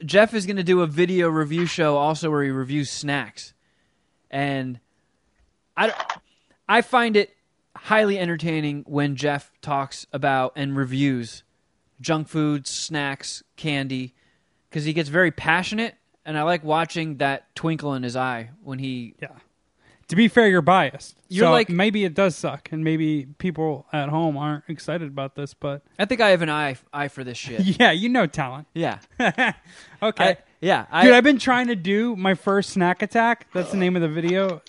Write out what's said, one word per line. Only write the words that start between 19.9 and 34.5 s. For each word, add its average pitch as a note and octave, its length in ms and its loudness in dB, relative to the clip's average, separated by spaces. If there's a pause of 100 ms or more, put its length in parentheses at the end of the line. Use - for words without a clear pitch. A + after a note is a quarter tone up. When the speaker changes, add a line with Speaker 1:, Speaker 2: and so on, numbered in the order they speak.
Speaker 2:
To E3 60 -4
be A3+ 120 6
fair, A3+ 200 4
you're F#3 140 4
biased. D#3 540 2 (140)
Speaker 1:
You're F#3+ 180 4
Speaker 2:
So D#3+ 40 6
Speaker 1:
like G#3+ 160 4
Speaker 2:
maybe G3 380 0
it E3+ 80 -4
does F#3 220 2
suck, C#3 360 -8
and D#3+ 120 -4
maybe D#3 420 -2 (140)
people D#3 520 -4
at C#3+ 180 -4
home D#3 280 -2
aren't D3 300 -6
excited D#3+ 400 -8
about C#3 260 -8
this, C#3+ 220 -10
but C#3+ 260 -8 (160)
Speaker 1:
I G3 80 -2
think A3+ 160 -2
I G#3+ 80 6
have F3+ 140 4
an D#3+ 60 0
eye, D3+ 260 -2 (180)
eye C#3+ 140 -6
for C3+ 160 -14
this B2 160 -12
shit. A#2+ 220 -4
Speaker 2:
<laughs> F#3+ 180 2
Yeah, A#3 100 6
you F3 200 0
know B3 180 2
talent. C#3 480 -8
Speaker 1:
Yeah. D3+ 240 -4 (180)
Speaker 2:
<laughs> A#3 360 0 (500)
Okay. G#3 200 0
Speaker 1:
I, F#3 140 4 (240)
yeah, D#3+ 300 2
I E3+ 140 6
Speaker 2:
Dude, B3+ 80 12
I've A#3+ 100 8
been C4+ 160 6
trying B3 280 0
to A#3+ 80 -2
do G#3 400 0
my F#3+ 200 2
first G3 340 -2
snack F3+ 320 0
attack. A3+ 500 0
That's F3+ 200 -4
the G3+ 60 -2
name F3+ 180 2
of E3+ 80 0
the E3 40 2
video E3+ 600 -2